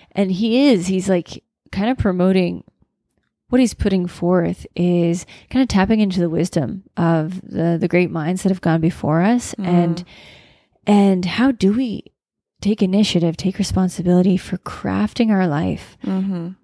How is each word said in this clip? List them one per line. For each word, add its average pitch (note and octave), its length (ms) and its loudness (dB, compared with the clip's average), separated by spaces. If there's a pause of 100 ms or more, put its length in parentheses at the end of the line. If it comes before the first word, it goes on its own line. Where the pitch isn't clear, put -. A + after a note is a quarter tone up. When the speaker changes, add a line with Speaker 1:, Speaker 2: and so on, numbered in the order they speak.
(120)
Speaker 1:
and F#3+ 200 -2
he A#3 380 2
is, F#3 180 2
he's, F#3+ 220 -2
like, F3+ 340 -2 (280)
kinda G#3+ 240 -2
promoting, F3+ 680 0 (840)
what B3 100 2
he's B3 140 2
putting F#3+ 340 -2
forth F3 580 -2 (100)
is F3 500 0 (240)
kinda C4 160 0
tapping G#3+ 340 2
into F#3+ 200 0
the E3+ 100 0
wisdom E3+ 540 -2 (140)
of E3 440 0
the, E3+ 380 -2
the D#3+ 80 -2
great F3 240 2
minds E3 320 -4
that F#3+ 60 2
have F#3 120 -2
gone E3 200 2
before D#3+ 400 0
us. A#3 340 0
Speaker 2:
Mm. G3+ 120 -8
Speaker 1:
And, F3 360 2 (840)
and G3 400 4
how A#3 260 0
do G#3 220 2
we A#3 300 -4 (580)
take G3+ 200 -2
initiative, F3+ 560 2
take F#3+ 200 -4
responsibility F#3 800 2
for - 220 -6
crafting G#3 760 -4
our F#3+ 160 2
life D#3+ 580 -4
Speaker 2:
Mm-hmm. F#3+ 440 -4 (140)